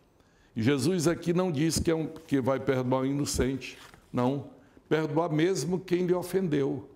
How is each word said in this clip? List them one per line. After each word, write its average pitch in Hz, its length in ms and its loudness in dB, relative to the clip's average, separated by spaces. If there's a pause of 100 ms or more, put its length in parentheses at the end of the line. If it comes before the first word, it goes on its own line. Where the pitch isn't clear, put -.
(560)
E 113 60 -2
Jesus 143 440 2
aqui 170 260 0
não 180 200 0
diz 151 260 0
que - 140 0
é - 20 0
um, 160 140 -2
que - 320 -2
vai 131 180 2
perdoar 131 440 0
um 131 40 0
inocente, 135 720 -2 (340)
não. 127 380 0 (380)
Perdoar 156 420 0
mesmo 165 480 0
quem 180 280 0
lhe 175 80 4
ofendeu 151 800 -2